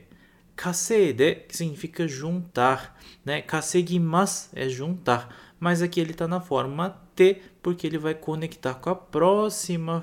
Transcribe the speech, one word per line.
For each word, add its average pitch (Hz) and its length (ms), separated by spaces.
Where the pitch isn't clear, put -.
Kaseide, 170 920
que - 100
significa 165 500
juntar, 135 880
né? 143 160
Kasegimasu 175 1120
é 131 140
juntar, 131 640
mas 170 220
aqui 175 180
ele 160 140
tá 165 120
na 175 140
forma 147 640
T, 190 280
porque 175 240
ele 160 120
vai 156 160
conectar 156 600
com - 140
a 185 60
próxima 170 1080